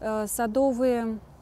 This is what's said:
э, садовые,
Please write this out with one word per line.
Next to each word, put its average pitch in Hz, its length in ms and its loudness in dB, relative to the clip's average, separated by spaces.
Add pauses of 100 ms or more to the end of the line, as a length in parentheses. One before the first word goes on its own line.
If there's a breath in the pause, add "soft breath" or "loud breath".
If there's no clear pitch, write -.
э, 214 280 -4
садовые, 240 880 0 (240)